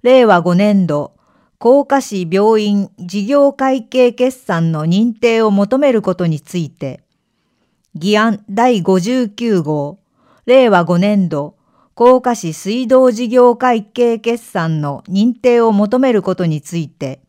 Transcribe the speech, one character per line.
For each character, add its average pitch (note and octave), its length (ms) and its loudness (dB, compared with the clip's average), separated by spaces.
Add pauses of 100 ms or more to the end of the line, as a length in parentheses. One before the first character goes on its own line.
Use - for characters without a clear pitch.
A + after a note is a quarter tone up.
令 B3 220 4
和 F#3 160 4
五 F3 120 -2
年 G3+ 320 2
度、 D3 300 -6 (420)
甲 C4+ 260 4
賀 C#4 180 -2
市 F#3 300 -6
病 G#3+ 320 2
院 G3+ 360 -2
事 F#3 260 -8
業 C#4 280 2
会 C4 320 -2
計 B3 280 0
決 B3 240 -4
算 E3 340 -2
の D#3 140 -4
認 G#3 280 0
定 A3+ 280 0
を A3 80 2
求 G3+ 300 0
め C#4+ 120 2
る A3 120 0
こ F#3 100 -2
と F3+ 140 -4
に D3+ 120 -4
つ - 200 -10
い D3+ 100 -6
て。 - 340 -14 (920)
議 F#3+ 200 -2
案 G#3+ 320 -2
第 A3+ 360 0
五 F#3 160 2
十 A#3+ 300 -2
九 G#3 340 -2
号。 D3 340 -6 (480)
令 B3+ 240 4
和 F3 160 4
五 F3 120 0
年 G3 300 0
度、 D3+ 280 -8 (380)
甲 B3 280 4
賀 B3 140 -2
市 E3 180 -8
水 A3+ 340 -6
道 B3+ 240 4
事 A#3 160 -4
業 B3 300 4
会 A#3+ 260 0
計 A#3 360 -2
決 A#3 260 -6
算 E3 360 -4
の C#3+ 280 -8
認 G#3 240 0
定 A#3+ 260 0
を A3+ 140 2
求 G#3 260 0
め C4 140 2
る G#3 80 0
こ F#3 140 -4
と F#3 100 -4
に D#3 160 -4
つ - 160 -10
い D#3 100 -6
て。 C3+ 420 -12